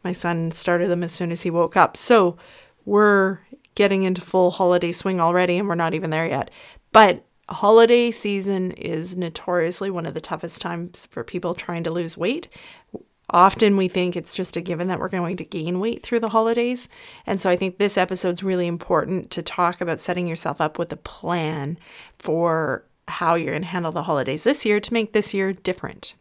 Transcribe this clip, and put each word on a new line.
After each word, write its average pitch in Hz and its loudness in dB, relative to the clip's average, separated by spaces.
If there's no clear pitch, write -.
My 180 -4
son 170 -2
started 175 0
them 175 0
as 170 -4
soon 175 -2
as 170 -4
he 185 -2
woke 170 0
up. 175 4
So 190 4
we're 202 4
getting 196 4
into 185 0
full 180 4
holiday 175 2
swing 185 -2
already, 175 2
and 196 -2
we're 170 -2
not 165 0
even 160 -4
there 160 -2
yet. 135 -4
But 208 6
holiday 233 6
season 196 -2
is 170 -6
notoriously 175 -2
one 175 -6
of 151 -8
the 160 -8
toughest 170 -8
times 175 -8
for - -10
people 175 -6
trying 170 -8
to 170 -4
lose 165 -4
weight. 247 -4
Often 196 4
we 190 2
think 180 -2
it's - -8
just - -6
a 170 -4
given 175 -6
that 180 -4
we're - -4
going 180 -4
to 165 -10
gain 175 -4
weight 226 -4
through 233 -2
the 220 -2
holidays. 233 0
And 196 -2
so - 0
I 180 6
think 185 -4
this 202 2
episode's 180 -2
really 185 0
important 170 -2
to 180 -4
talk 175 -2
about 170 -4
setting 180 -2
yourself 165 -4
up 156 -2
with 170 -6
a 165 -8
plan 160 -6
for 160 0
how 170 0
you're 170 -2
gonna 156 -4
handle 170 -4
the 165 -4
holidays 151 -2
this 277 2
year 208 2
to 208 -6
make 226 -2
this 208 0
year 196 0
different. - -8